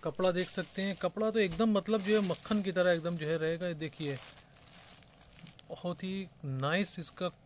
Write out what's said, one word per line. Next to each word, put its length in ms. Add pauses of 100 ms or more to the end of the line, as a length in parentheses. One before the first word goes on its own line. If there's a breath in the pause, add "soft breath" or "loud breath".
कपड़ा 260
देख 180
सकते 340
हैं, 140
कपड़ा 340
तो 80
एकदम 380
मतलब 240
जो 200
है 80
मक्खन 340
की 100
तरह 200
एकदम 240
जो 100
है 100
रहेगा। 320
ये 60
देखिए, 440 (1500)
बहुत 360
ही 220 (180)
nice 540
इसका 300 (180)